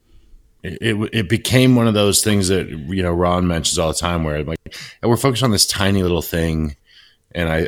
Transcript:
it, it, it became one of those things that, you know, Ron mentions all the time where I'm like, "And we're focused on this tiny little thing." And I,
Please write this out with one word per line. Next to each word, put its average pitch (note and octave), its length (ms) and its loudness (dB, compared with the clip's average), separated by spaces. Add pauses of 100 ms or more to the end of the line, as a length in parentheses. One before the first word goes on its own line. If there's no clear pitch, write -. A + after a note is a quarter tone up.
(640)
it, F#2 160 -10
it, G#2+ 320 -2
it G#2+ 160 -2
became B2+ 460 4
one A#2 140 4
of G#2 60 2
those G2+ 280 2
things G2+ 260 2
that, F#2 200 0
you D#2+ 340 -6
know, F2 100 0
Ron F2+ 360 2
mentions E2 300 -2
all E2 100 0
the D#2 100 -4
time F2 260 -2
where D2+ 120 -2
I'm D2+ 100 -4
like, E2 120 -6 (420)
"And A2+ 100 0
we're A#2 60 4
focused B2+ 260 0
on B2+ 80 2
this G2 160 2
tiny G2 360 0
little F2 200 0
thing." D#2+ 540 -2 (580)
And E2+ 140 -2
I, D#2+ 200 0